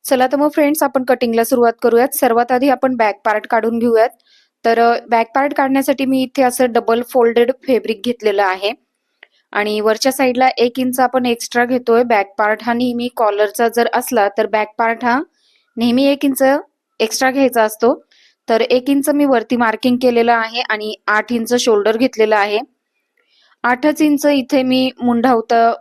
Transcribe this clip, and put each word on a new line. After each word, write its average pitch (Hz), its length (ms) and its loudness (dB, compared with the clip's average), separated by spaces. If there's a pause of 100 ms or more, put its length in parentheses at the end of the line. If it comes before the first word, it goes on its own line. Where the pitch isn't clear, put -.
चला 254 240 0
तर 285 80 -2
मग 294 140 0
फ्रेंड्स, 294 340 0
आपण 262 200 -2
कटिंगला 240 400 0
सुरुवात 233 380 2
करूयात. 233 260 2
सर्वात 240 440 0
आधी 254 180 0
आपण 262 260 0
बॅक 214 300 -2
पार्ट 214 220 -2
काढून 233 320 -2
घेऊयात. 226 300 2 (560)
तर, 226 140 2
अ, 233 200 2 (100)
बॅक 226 260 0
पार्ट 277 180 0
काढण्यासाठी 269 520 0
मी 262 180 0
इथे 262 180 -4
असं 254 280 2
डबल 226 320 0
फोल्डेड 240 500 2 (160)
फॅब्रिक 214 360 -2
घेतलेलं 208 400 -2
आहे 190 280 -2 (800)
आणि 208 300 -4
वरच्या 220 300 0
साईडला 254 360 0
एक 240 320 -2
इंच 254 200 -2
आपण 254 260 0
एक्स्ट्रा 240 400 -2
घेतोय. 247 380 0
बॅक 214 340 -2
पार्ट 214 260 -2
हा 240 100 -2
नेहमी 240 420 -4
कॉलरचा 214 520 0
जर 233 260 0
असला 226 360 0
तर 214 160 -2
बॅक 214 320 -4
पार्ट 233 280 -4
हा 247 160 0 (560)
नेहमी 240 260 0
एक 277 220 0
इंच 269 180 0 (560)
एक्स्ट्रा 254 320 -2
घ्यायचा 247 320 2
असतो. 226 420 0 (440)
तर 226 120 2
एक 247 280 0
इंच 277 200 0
मी 285 160 2
वरती 240 300 0
मार्किंग 233 460 0
केलेलं 233 320 2
आहे 226 280 -2
आणि 214 340 -6 (120)
आठ 214 240 0
इंच 233 220 -2
शोल्डर 220 440 2
घेतलेलं 220 380 2
आहे. 208 240 0 (1040)
आठच 254 380 0
इंच 294 240 2
इथे 277 380 2
मी 254 280 0 (120)
मुंढा 240 280 2
होता 233 500 2